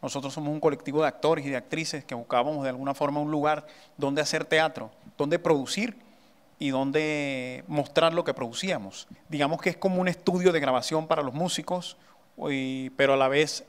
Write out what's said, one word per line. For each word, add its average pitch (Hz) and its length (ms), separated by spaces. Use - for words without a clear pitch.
Nosotros 135 320
somos 147 160
un 151 100
colectivo 147 400
de 156 80
actores 151 380
y - 20
de 139 80
actrices 156 480
que - 100
buscábamos 123 480
de 135 60
alguna 131 240
forma 143 280
un 151 100
lugar 151 360
donde 143 240
hacer 147 240
teatro, 156 460
donde 147 220
producir 170 580
y 147 100
donde 139 1000
mostrar 160 440
lo 170 100
que 151 120
producíamos. 120 760
Digamos 151 320
que 185 80
es 165 80
como 185 240
un 185 60
estudio 180 440
de 165 80
grabación 143 460
para 160 160
los 131 100
músicos, 170 640
y, 131 400
pero 135 240
a - 20
la 135 120
vez 143 400